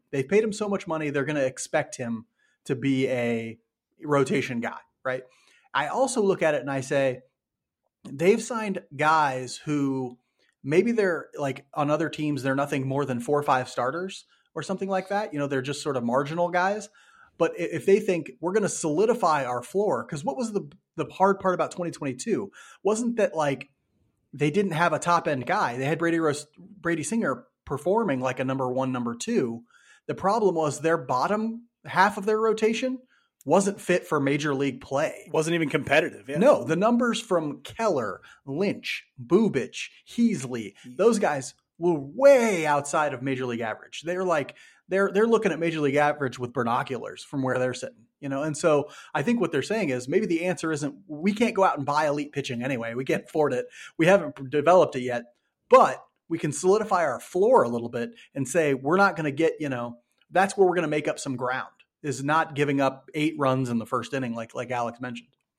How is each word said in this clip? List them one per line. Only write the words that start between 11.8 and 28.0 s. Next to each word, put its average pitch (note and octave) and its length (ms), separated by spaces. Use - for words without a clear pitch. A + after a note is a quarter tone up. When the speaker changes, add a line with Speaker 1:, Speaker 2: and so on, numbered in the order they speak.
Speaker 1:
other D3+ 180
teams, D3 360
they're C3+ 100
nothing C#3 340
more C3+ 160
than B2+ 160
four D3 200
or - 20
five C3 260
starters D#3+ 580
or D#3+ 80
something F#3+ 260
like F#3+ 220
that. G#3 240
You D3 60
know, C#3+ 80
they're C3+ 160
just C#3 180
sort C#3 160
of A#2 60
marginal D3 460
guys. F#3+ 380
But E3 140
i-, E3+ 200
if D#3 140
they G3+ 120
think, F3+ 400
"We're F3 140
gonna G3+ 160
solidify E3 760
our A#2+ 180
floor," F#3+ 420
'cause D3+ 180
what C4 140
was A3 160
the, D#3+ 160
the D#3 80
hard G3 340
part F#3 160
about D#3+ 160
twenty F3 180
twenty-two C3+ 600
wasn't A3+ 320
that, G3 200
like, C#3+ 360
they D3 180
didn't F#3+ 220
have E3 200
a C#3+ 60
top E3+ 280
end C3+ 200
guy. D#3+ 300
They C3+ 80
had D#3 120
Brady E3 220
Ros-, D3+ 260
Brady E3+ 420
Singer F3+ 460
performing F3 540